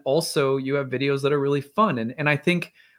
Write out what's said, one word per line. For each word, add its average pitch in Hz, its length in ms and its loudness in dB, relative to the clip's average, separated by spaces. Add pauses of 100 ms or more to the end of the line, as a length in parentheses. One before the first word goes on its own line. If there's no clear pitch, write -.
also 139 520 0
you 135 180 -4
have 139 120 -2
videos 135 360 0
that 143 100 2
are 143 60 2
really 139 200 0
fun. 180 380 0
And, 113 200 -4
and 147 120 0
I 147 80 2
think 175 340 0 (280)